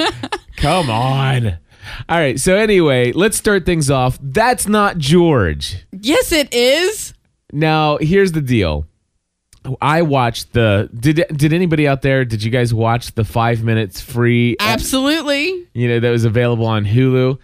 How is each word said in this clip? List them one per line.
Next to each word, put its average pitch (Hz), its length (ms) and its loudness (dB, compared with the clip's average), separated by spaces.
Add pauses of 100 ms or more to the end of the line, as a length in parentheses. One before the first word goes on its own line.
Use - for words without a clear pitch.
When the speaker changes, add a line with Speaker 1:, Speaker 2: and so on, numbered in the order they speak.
(280)
Speaker 1:
<laughs> - 300 -12
Speaker 2:
Come 156 320 0
on. 127 640 -2 (520)
All 165 100 0
right, 135 200 0
so 185 180 2
anyway, 165 560 2
let's 196 240 0
start 202 300 0
things 160 240 0
off. 127 320 0
That's 214 460 0
not 208 300 2
George. 131 920 0
Speaker 1:
Yes, 254 400 -2
it 302 220 0
is. 294 580 0 (400)
Speaker 2:
Now, 156 460 2
here's 190 340 2
the 160 80 -2
deal. 92 460 0 (920)
I 151 220 2
watched 135 500 -2
the, 110 460 2
did, 156 260 2 (100)
did 151 200 2
anybody 160 340 0
out 135 140 0
there, 135 240 2
did 113 160 -6
you 113 80 -2
guys 120 240 0
watch 113 400 -2
the 110 100 -2
five 117 400 -2
minutes 110 360 -2
free 120 600 0
ep- 220 140 0
Speaker 1:
Absolutely. 294 1000 -2
Speaker 2:
you 120 160 -2
know, 120 120 0
that 120 100 0
was 117 160 0
available 117 400 0
on 110 180 0
Hulu? 127 600 2